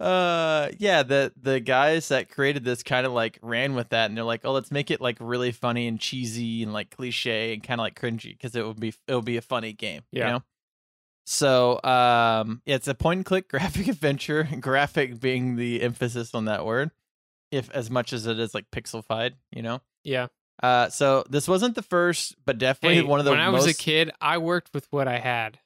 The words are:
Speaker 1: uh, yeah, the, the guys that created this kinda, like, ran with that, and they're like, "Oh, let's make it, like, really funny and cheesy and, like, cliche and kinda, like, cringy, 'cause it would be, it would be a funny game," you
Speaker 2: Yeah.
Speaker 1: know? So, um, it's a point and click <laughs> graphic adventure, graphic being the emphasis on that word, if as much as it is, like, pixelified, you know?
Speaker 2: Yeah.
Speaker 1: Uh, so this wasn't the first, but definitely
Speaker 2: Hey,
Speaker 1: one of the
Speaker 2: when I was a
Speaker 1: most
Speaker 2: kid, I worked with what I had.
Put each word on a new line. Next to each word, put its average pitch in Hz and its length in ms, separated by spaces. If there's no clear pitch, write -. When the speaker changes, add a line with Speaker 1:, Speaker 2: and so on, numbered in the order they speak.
Speaker 1:
uh, 170 680
yeah, 185 240
the, 139 380
the 131 200
guys 139 480
that 131 200
created 143 360
this 123 180
kinda, 127 260
like, 117 340
ran 120 320
with 120 160
that, 113 200
and 107 60
they're 113 80
like, 113 200
"Oh, 131 80
let's 135 180
make 143 200
it, 160 100
like, 123 200
really 123 320
funny 120 340
and 113 140
cheesy 117 640
and, 107 100
like, 107 180
cliche 113 640
and 107 80
kinda, 120 200
like, 104 160
cringy, 113 400
'cause 120 160
it 113 120
would 110 140
be, 110 120
it 131 80
would 120 100
be 120 140
a 110 40
funny 113 300
game," 101 380
you 127 100
Speaker 2:
Yeah. 120 100
Speaker 1:
know? 123 120
So, 127 580
um, 117 840
it's 135 220
a 139 60
point 170 240
and 190 80
click 190 220
<laughs> - 20
graphic 185 380
adventure, 151 580
graphic 135 600
being 127 360
the 120 260
emphasis 120 520
on 113 120
that 98 200
word, 127 240
if 127 200
as 117 200
much 123 220
as 113 140
it 113 120
is, 113 160
like, 101 160
pixelified, 113 640
you 120 100
know? 117 180
Speaker 2:
Yeah. 127 240
Speaker 1:
Uh, 123 280
so 135 400
this 143 180
wasn't 202 280
the 226 60
first, 175 640
but 127 140
definitely 135 380
Speaker 2:
Hey, 170 60
Speaker 1:
one 143 180
of 143 40
the 139 80
Speaker 2:
when 147 80
I 165 80
was - 160
a - 40
Speaker 1:
most 160 100
Speaker 2:
kid, 160 320
I 156 180
worked 170 360
with 143 160
what 139 180
I 123 100
had. 117 480